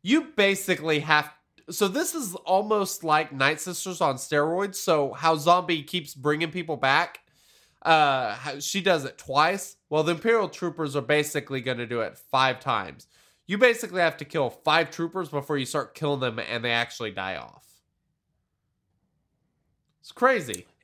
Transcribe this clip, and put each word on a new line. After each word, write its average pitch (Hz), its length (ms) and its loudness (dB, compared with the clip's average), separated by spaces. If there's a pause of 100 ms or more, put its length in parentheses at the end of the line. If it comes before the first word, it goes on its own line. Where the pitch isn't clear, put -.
You 277 340 2
basically 185 640 2
have, 151 320 2 (360)
so 196 180 0
this 254 280 -2
is 208 200 -6
almost 196 680 0
like 156 300 2
Night 139 260 2
Sisters 180 420 -8
on 143 140 2
steroids, 165 600 -2
so 147 380 0
how 160 220 2
Zombie 170 480 2
keeps 147 300 -6
bringing 151 380 -2
people 160 260 -6
back, 139 420 2 (640)
uh, 135 540 4
how 139 240 -8
she 190 220 -4
does 165 220 2
it - 140 -10
twice. 160 580 0 (140)
Well, 151 140 2
the 170 100 2
Imperial 220 340 2
Troopers 156 480 -6
are 143 60 0
basically 143 600 0
gonna 120 260 -4
do 120 140 -4
it - 160 -6
five 131 420 0
times. 98 480 -4 (400)
You 196 100 -4
basically 220 440 2
have 165 160 2
to 147 80 -12
kill 139 240 -2
five 170 420 0
troopers 170 380 -6
before 147 280 -4
you 131 80 -2
start - 300 -6
killing 143 240 -2
them 120 180 -2
and 117 280 -6
they 120 60 0
actually 117 400 -2
die 95 260 -6
off. 55 280 -16 (2250)
It's - 100 -20
crazy. 170 540 0 (180)